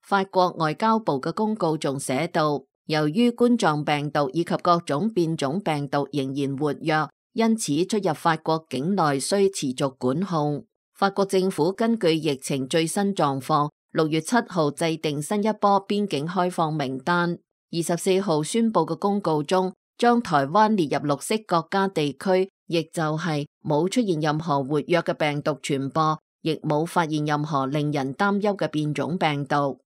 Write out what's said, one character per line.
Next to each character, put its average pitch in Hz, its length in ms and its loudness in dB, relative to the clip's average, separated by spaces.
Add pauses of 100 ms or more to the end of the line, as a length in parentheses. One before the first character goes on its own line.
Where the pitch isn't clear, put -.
法 196 240 0
國 180 320 2
外 156 160 0
交 220 260 0
部 147 220 -2
嘅 160 100 -4
公 214 240 -2
告 165 220 0
仲 143 200 -4
寫 139 300 -2
道， 151 360 0 (240)
由 151 200 0
於 233 240 2
冠 240 260 2
狀 156 280 2
病 147 260 -2
毒 147 220 0
以 170 100 -2
及 180 180 -2
各 175 200 4
種 160 280 -2
變 165 280 0
種 143 240 -2
病 147 260 -2
毒 143 240 -2
仍 135 240 -4
然 139 220 -2
活 143 160 -2
躍， 156 340 -2 (240)
因 226 240 2
此 160 300 0
出 214 120 -2
入 180 160 0
法 160 220 2
國 160 340 -2
境 139 240 -2
內 156 240 2
需 196 320 2
持 143 240 -4
續 135 240 -2
管 131 220 0
控。 147 460 -2 (280)
法 196 160 0
國 196 160 0
政 190 240 2
府 170 220 0
根 226 260 0
據 165 180 2
疫 151 220 -2
情 135 300 -4
最 165 180 2
新 196 300 -2
狀 139 260 0
況， 147 300 0 (200)
六 160 160 2
月 156 140 0
七 233 140 -2 (120)
號 160 220 0
制 160 280 -2
定 151 220 -2
新 208 240 -2
一 214 100 2
波 202 340 2
邊 208 180 0
境 156 220 -4
開 180 240 0
放 160 200 0
名 135 280 -4
單。 175 400 0 (320)
二 165 100 -2
十 170 160 0
四 190 240 2
號 160 220 0
宣 226 280 0
布 180 100 2
嘅 160 180 -2
公 202 200 0
告 160 220 0
中， 185 320 0 (240)
將 240 240 4
台 147 240 2
灣 214 300 4
列 175 100 2
入 143 220 -2
綠 143 120 0
色 - 160 -2 (120)
國 165 240 0
家 196 160 0
地 151 260 -2
區， 190 340 2 (200)
亦 160 160 0
就 156 340 -4
係 156 300 -2 (160)
冇 151 260 2
出 247 100 0
現 190 200 0
任 151 180 0
何 156 260 0
活 147 160 0
躍 170 220 0
嘅 170 140 -2
病 147 260 0
毒 151 120 -2
傳 139 360 -4
播， 156 300 0 (240)
亦 160 140 0
冇 151 280 0
發 170 220 0
現 151 180 -2
任 151 180 0
何 147 220 -2
令 147 260 -2
人 139 220 -2
擔 202 260 0
憂 202 160 0
嘅 160 120 -2
變 151 260 -2
種 139 240 -4
病 151 300 0
毒。 143 380 0